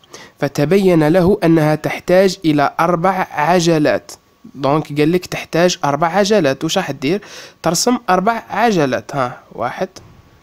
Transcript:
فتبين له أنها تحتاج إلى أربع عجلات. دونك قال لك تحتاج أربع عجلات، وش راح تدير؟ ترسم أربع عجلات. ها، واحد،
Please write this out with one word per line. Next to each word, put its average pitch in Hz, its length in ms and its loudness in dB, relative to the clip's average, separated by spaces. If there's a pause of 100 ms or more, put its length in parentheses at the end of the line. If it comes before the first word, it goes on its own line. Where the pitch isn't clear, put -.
(400)
فتبين 156 680 2
له 180 360 2
أنها 156 300 4
تحتاج 180 720 0
إلى 147 360 0
أربع 175 500 0
عجلات. 156 840 0 (420)
دونك 143 440 -2
قال 151 140 2
لك 180 140 -2
تحتاج - 580 -2
أربع 147 240 0
عجلات، 185 560 0
وش 160 140 -4
راح 165 120 -4
تدير؟ 139 320 -4 (400)
ترسم 240 360 0 (120)
أربع 202 400 0
عجلات. 170 640 -2
ها، 123 240 -4 (120)
واحد، 139 360 -8 (540)